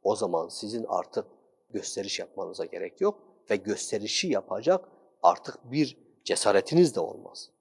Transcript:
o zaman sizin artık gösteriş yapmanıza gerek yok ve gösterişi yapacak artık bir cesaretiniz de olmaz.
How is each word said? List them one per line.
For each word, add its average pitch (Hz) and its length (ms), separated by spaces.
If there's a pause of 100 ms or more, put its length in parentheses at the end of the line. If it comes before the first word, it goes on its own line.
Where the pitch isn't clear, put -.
o 101 120
zaman 87 320
sizin 113 400
artık - 380 (440)
gösteriş - 500
yapmanıza 95 460
gerek 87 360
yok 202 180 (300)
ve 107 60
gösterişi 104 720
yapacak 135 640 (340)
artık - 480
bir 139 260 (260)
cesaretiniz 110 720
de - 40
olmaz. - 600